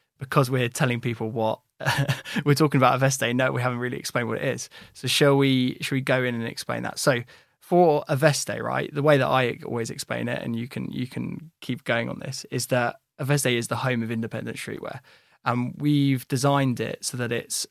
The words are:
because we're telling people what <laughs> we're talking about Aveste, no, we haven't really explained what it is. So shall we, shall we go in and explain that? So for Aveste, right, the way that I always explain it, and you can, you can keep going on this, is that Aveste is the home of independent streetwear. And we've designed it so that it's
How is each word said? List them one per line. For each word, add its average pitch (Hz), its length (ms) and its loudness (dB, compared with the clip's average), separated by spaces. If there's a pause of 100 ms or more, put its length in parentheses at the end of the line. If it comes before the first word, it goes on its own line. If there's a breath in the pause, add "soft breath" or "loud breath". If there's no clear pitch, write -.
(200 soft breath)
because 135 300 2
we're 127 200 0
telling 120 320 -2
people 113 280 -4
what 113 300 -2 (200)
<laughs> - 200 0 (460 loud breath)
we're 143 100 6
talking 147 240 4
about 127 200 6
Aveste, 127 360 2
no, 131 160 2
we 131 100 -2
haven't 123 180 -2
really 123 180 -4
explained 120 300 -4
what 113 120 -4
it 147 60 -4
is. 127 240 -4 (240 loud breath)
So - 140 -8
shall 143 300 6
we, 131 440 4
shall - 160 -2
we 131 40 0
go 131 220 2
in 123 120 -2
and 117 100 -4
explain 120 380 -6
that? - 160 -8
So 123 220 2 (380 loud breath)
for 170 500 4
Aveste, 135 520 2
right, 127 320 -4
the 143 100 -2
way 151 140 8
that 131 100 2
I 127 380 2
always 117 240 -4
explain 120 380 -6
it, 123 140 -4
and 117 140 -4
you 117 120 -6
can, 127 240 -8
you 127 160 -6
can - 440 -10 (100)
keep 123 220 -6
going 120 260 -2
on - 100 -10
this, - 300 -10
is 127 180 -4
that 123 280 0 (240)
Aveste 135 340 0
is 117 140 0
the 131 100 -4
home 123 260 -2
of 110 80 -6
independent 113 460 -6
streetwear. - 420 -10 (460 soft breath)
And 123 320 -2
we've 139 500 2
designed 135 520 2
it - 260 -6
so - 120 -6
that 120 140 -2
it's - 400 -4